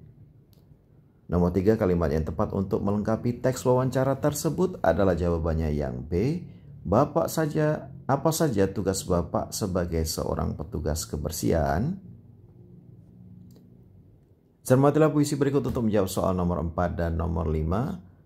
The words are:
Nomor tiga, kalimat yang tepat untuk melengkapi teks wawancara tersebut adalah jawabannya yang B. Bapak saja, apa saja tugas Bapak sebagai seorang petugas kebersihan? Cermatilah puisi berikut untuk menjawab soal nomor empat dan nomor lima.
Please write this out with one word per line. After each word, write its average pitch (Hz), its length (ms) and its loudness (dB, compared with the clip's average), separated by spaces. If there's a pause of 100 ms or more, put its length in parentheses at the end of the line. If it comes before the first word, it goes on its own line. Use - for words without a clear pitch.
(1300)
Nomor 87 240 4
tiga, 101 240 4
kalimat 87 320 2
yang 78 160 0
tepat 92 240 -2
untuk 98 320 -2
melengkapi 107 640 -2
teks 127 160 -2
wawancara 131 560 2
tersebut 156 640 -2
adalah 92 320 4
jawabannya 82 560 0
yang 67 320 -2
B. 101 400 -2 (380)
Bapak 143 480 2
saja, 151 640 -2 (160)
apa 143 240 2
saja 104 400 2
tugas 95 320 -2
Bapak 87 480 -2
sebagai 87 560 -2
seorang 80 480 -4
petugas 76 480 -6
kebersihan? 80 960 -2 (2750)
Cermatilah 143 480 6
puisi 147 240 2
berikut 135 240 2
untuk 120 260 -2
menjawab 101 220 4
soal 92 320 0
nomor 87 240 0
empat 85 320 -2
dan 82 240 -2
nomor 82 320 -2
lima. 80 480 -2 (260)